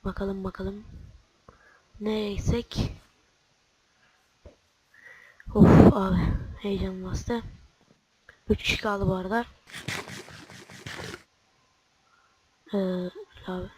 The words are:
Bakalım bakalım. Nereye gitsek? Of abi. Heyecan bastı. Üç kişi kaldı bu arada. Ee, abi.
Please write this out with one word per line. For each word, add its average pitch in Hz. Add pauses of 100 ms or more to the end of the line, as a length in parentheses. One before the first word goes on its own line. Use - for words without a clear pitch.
Bakalım 196
bakalım. 190 (1120)
Nereye 214
gitsek? - (2500)
Of -
abi. 190 (400)
Heyecan 190
bastı. 226 (1040)
Üç 208
kişi -
kaldı 202
bu 190
arada. 190 (3250)
Ee, 208 (720)
abi. 185